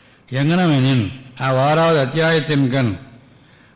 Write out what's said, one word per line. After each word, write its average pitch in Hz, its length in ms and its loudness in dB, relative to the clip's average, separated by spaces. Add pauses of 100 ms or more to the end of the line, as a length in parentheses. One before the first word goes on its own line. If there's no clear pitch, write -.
(280)
எங்கனமெனின் 139 760 0 (420)
அவ்வாறாவது 151 580 2
அத்தியாயத்தின் 147 720 0
கண் 123 180 0 (840)